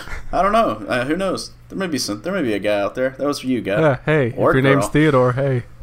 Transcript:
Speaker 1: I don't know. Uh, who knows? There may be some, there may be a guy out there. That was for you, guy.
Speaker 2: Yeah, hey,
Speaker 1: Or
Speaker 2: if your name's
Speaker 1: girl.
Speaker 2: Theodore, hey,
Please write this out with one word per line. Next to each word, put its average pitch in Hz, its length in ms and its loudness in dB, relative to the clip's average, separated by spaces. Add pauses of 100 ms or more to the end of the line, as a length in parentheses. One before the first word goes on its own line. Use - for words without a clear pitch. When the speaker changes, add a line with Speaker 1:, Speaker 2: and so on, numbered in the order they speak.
(320)
Speaker 1:
I 147 100 2
don't 190 80 2
know. 175 380 0
Uh, 123 160 0
who 147 120 -2
knows? 185 360 -4 (160)
There - 100 -10
may 190 80 -2
be 151 120 -4
some, - 240 -6
there 180 100 -4
may 196 100 -2
be 113 120 0
a 101 40 -2
guy 104 220 0
out 101 160 -2
there. 131 140 0
That 135 180 -4
was 143 100 -2
for 131 80 -12
you, 127 140 0
guy. 95 200 0
Speaker 2:
Yeah, 147 240 2
hey, 147 320 2
Speaker 1:
Or 117 140 2
Speaker 2:
if - 40 4
your 131 80 4
name's 139 240 4
Speaker 1:
girl. - 40 -8
Speaker 2:
Theodore, 135 440 4
hey, 131 280 -2 (200)